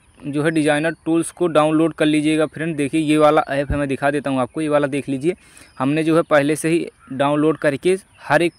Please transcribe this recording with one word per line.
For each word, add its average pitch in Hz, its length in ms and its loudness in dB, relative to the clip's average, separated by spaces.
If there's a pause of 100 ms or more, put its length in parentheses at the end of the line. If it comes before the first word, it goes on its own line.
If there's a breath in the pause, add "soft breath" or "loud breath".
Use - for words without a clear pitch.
(260)
जो 147 180 -4
है 165 80 0
डिज़ाइनर 151 420 0 (120)
टूल्स 165 260 -2
को 175 160 -2
डाउनलोड 156 460 2
कर 160 120 -2
लीजिएगा 151 400 0
फ्रेंड। 156 300 -6
देखिए 143 260 -2
ये 151 160 2
वाला 151 320 4
ऐप 139 220 -2
है, 147 60 -2
मैं 143 100 -2
दिखा 139 240 -2
देता 143 180 -4
हूँ 135 120 0
आपको, 139 200 -4
ये 151 80 -4
वाला 147 180 2
देख 135 220 -6
लीजिए, 139 260 -4 (440 loud breath)
हमने 147 240 0
जो 160 120 2
है 170 80 4
पहले 151 320 2
से 160 140 -4
ही 165 180 -2 (260)
डाउनलोड 147 440 0
करके 160 400 0 (220)
हर 151 220 0
एक 175 180 0